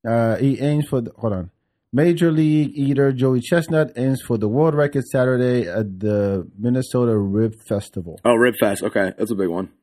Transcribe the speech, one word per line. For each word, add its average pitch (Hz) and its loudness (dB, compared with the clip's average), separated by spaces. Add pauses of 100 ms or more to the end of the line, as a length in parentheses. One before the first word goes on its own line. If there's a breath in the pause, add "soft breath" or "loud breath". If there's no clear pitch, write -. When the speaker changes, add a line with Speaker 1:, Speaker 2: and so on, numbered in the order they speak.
Speaker 1:
Uh, 113 2
he 135 0
aims 147 0
for 127 -2
the, 117 -10
hold 110 -2
on. 92 -6 (440)
Major 170 2
League 151 2
Eater 139 2
Joey 127 2
Chestnut 160 0
aims 131 -2
for 117 -2
the 107 -2
world 151 2
record 143 0
Saturday 123 0
at 95 -4
the 101 0 (120)
Minnesota 120 0
Rib 104 0 (140)
Festival. 92 -8
Speaker 2:
Oh, 120 6
Rib 117 2
Fest. 101 0
Okay. 95 -2
That's 110 -4
a 107 -4
big 95 -2
one. 92 -6 (140)